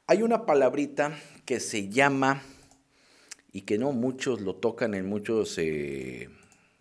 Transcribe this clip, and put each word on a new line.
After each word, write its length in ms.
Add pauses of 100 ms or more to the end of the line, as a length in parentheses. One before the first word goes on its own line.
Hay 160
una 240
palabrita 720 (260)
que 140
se 300
llama, 540 (1080)
y 120
que 160
no 120
muchos 500
lo 140
tocan 400
en 120
muchos, 520
eh, 720 (520)